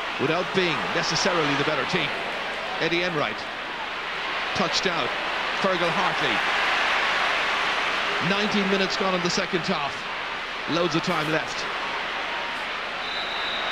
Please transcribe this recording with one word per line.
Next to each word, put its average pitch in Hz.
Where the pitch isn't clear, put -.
without 160
being 175
necessarily 160
the 139
better 143
team. 160
Eddie 165
Enright, 143
touched 170
out. 156
Fergal 180
Hartley. 156
Nineteen 202
minutes 190
gone 190
in 180
the 175
second 175
half. 147
Loads 170
of 165
time 156
left. 147